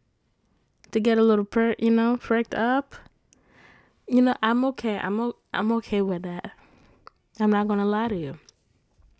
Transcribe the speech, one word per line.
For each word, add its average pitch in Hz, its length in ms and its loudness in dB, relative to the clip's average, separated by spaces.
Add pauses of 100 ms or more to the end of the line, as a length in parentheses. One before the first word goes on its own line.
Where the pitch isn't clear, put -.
(920)
to 220 80 -2
get 226 180 2
a 226 60 6
little 214 220 4
per-, 226 320 0
you 226 140 2
know, 226 260 2
perked 233 380 -2
up, 254 400 -2 (1120)
you 247 140 4
know, 254 200 4
I'm 240 240 0
okay. 240 320 -4
I'm 196 220 -4
o-, 240 160 -4 (180)
I'm 214 200 -2
okay 214 280 -2
with 185 220 -4
that. 175 280 -10 (880)
I'm 214 120 4
not 208 160 2
gonna 202 180 0
lie 208 220 0
to 226 80 -4
you. 147 240 -8 (800)